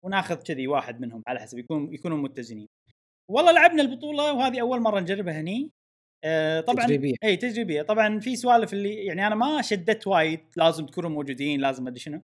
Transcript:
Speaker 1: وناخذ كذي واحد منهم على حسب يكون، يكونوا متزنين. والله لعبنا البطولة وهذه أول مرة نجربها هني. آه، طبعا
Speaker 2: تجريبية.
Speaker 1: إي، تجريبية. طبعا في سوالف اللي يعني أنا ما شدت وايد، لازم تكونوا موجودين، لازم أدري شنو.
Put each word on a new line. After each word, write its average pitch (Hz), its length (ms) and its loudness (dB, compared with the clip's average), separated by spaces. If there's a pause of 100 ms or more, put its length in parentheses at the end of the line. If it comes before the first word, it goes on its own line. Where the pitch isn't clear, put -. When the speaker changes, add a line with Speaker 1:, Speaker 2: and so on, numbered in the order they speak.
Speaker 1:
وناخذ 185 380 -2
كذي 131 240 -4
واحد 127 340 -2
منهم 113 260 -10
على 123 120 -6
حسب 113 180 -14
يكون، 151 360 -6
يكونوا 160 240 -4
متزنين. 120 500 -8 (640)
والله 320 200 6
لعبنا 330 300 6
البطولة 294 520 0
وهذه 254 280 0
أول 240 200 0
مرة 214 180 2
نجربها 175 420 -4
هني. 226 300 -6 (520)
آه، 160 380 2
طبعا 156 240 0
Speaker 2:
تجريبية. 143 280 2 (100)
Speaker 1:
إي، 208 140 4
تجريبية. 214 440 -2
طبعا 214 380 2
في 240 160 -4
سوالف 233 380 4
اللي 202 320 -4
يعني 190 220 -2
أنا 214 80 0
ما 269 260 0
شدت 208 460 -2
وايد، 160 320 2 (180)
لازم 165 280 4
تكونوا 170 240 -6
موجودين، 143 520 -2
لازم 131 260 -2
أدري 127 120 -10
شنو. 151 280 -12